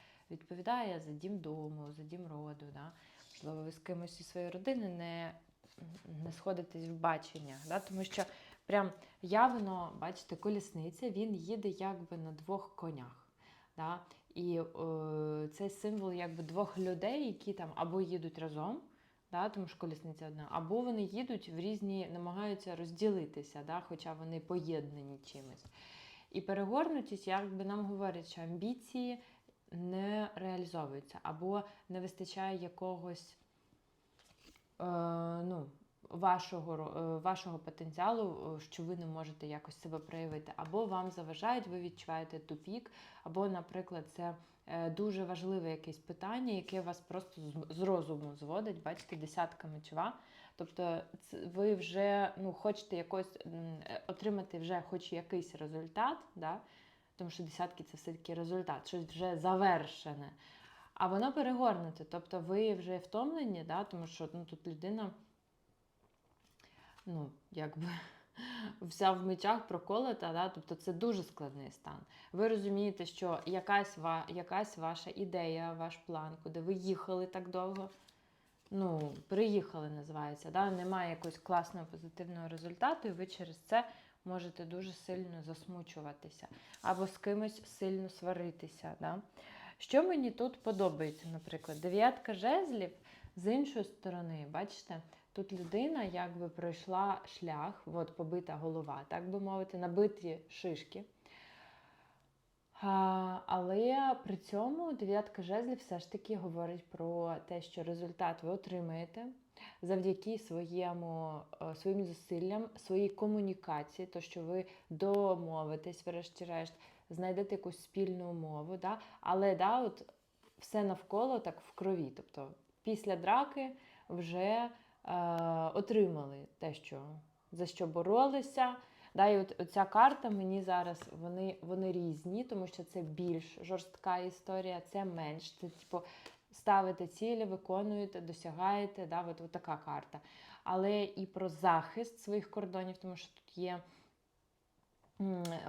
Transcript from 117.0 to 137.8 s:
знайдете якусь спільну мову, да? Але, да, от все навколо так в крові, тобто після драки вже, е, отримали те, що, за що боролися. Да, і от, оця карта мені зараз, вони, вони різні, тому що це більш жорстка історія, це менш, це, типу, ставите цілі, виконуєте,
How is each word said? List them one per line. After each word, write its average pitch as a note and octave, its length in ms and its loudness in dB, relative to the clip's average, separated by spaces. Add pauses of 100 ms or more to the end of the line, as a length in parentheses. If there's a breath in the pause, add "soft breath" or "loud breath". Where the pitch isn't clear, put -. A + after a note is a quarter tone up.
знайдете F#3 440 0
якусь F3+ 280 -4
спільну F3+ 500 0
мову, D#3+ 440 -4
да? F#3 220 0 (220 loud breath)
Але, F#3+ 340 6
да, G3+ 260 6
от - 240 0 (540)
все - 260 2
навколо G#3 540 2
так - 220 -4
в - 120 -18
крові, F#3 440 2
тобто - 320 -10 (340)
після G#3+ 340 2
драки C4 540 4 (380 loud breath)
вже, F3 360 -2
е, A#3 260 4 (1040 loud breath)
отримали D#3 720 4 (120)
те, D#3 160 -4
що, - 260 -10 (520)
за E3+ 140 -2
що E3+ 200 -2
боролися. B3 920 4 (380 loud breath)
Да, F#3+ 120 10
і G#3 120 10
от, F#3+ 220 0
оця F#3 240 4
карта A#3+ 460 8
мені G3 320 2
зараз, F3 400 2 (180)
вони, F#3 400 -2
вони F#3 320 0
різні, F3 520 0
тому G3+ 220 -2
що F3 180 -10
це F3+ 180 -6
більш E3 600 0
жорстка F3+ 560 -2
історія, F#3 640 -2
це G3 240 -2
менш, D#3+ 560 -4
це, F3+ 80 -6
типу, - 340 -6 (500 loud breath)
ставите F#3 540 6
цілі, A3 380 2
виконуєте, G3 760 0